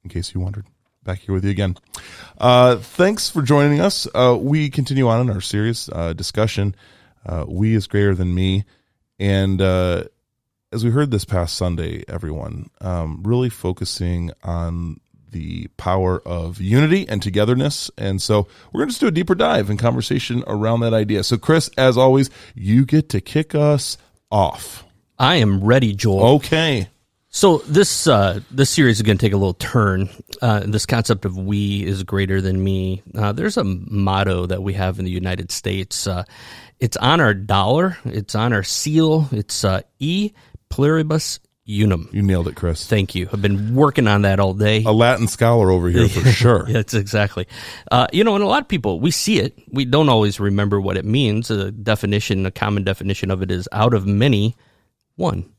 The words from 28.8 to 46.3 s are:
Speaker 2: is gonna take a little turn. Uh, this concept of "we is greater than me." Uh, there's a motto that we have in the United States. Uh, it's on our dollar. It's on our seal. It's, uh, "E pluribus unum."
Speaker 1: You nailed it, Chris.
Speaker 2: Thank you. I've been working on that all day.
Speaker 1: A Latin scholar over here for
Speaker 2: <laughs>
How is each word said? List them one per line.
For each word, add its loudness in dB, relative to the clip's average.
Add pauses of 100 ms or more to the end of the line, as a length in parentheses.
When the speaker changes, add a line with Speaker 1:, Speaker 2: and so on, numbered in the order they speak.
Speaker 2:
is -2
gonna 4
take 2
a 0
little 0
turn. 0 (320)
Uh, 2
this -2
concept -2
of -4
"we -2
is -4
greater -2
than -2
me." -2 (120)
Uh, -2
there's -2
a 0
motto -2
that -4
we -4
have -4
in -6
the -4
United -6
States. -6
Uh, -4 (540)
it's -4
on 2
our 4
dollar. 0
It's -8
on 0
our 0
seal. 0
It's, -4
uh, 2 (180)
"E -2 (360)
pluribus 0 (300)
unum." 0
Speaker 1:
You 0
nailed 2
it, -10
Chris. -4
Speaker 2:
Thank 0
you. -4
I've -4
been 0
working 2
on 4
that 2
all 0
day. 2
Speaker 1:
A 2
Latin 4
scholar 4
over 2
here 4
for 2
Speaker 2:
<laughs> 6